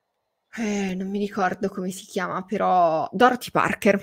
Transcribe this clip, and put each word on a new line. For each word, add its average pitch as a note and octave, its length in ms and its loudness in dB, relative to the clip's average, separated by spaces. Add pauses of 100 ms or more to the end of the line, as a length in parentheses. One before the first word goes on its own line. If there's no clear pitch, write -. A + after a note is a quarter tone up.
(560)
Eh, G3+ 400 -2
non F#3+ 120 -6
mi G3+ 100 -4
ricordo G3 500 -2
come F#3+ 220 -6
si - 160 -12
chiama, F3+ 380 -4
però F3+ 680 2
Dorothy B3 380 2
Parker. - 520 2